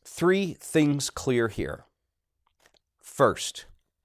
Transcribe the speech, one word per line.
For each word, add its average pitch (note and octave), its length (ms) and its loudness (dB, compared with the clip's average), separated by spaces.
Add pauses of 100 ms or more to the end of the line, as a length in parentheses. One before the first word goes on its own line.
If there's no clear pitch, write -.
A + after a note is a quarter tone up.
three F#3 500 0
things D3 560 0
clear A#2 380 -2
here. D#2 360 -8 (1160)
First, - 640 0 (380)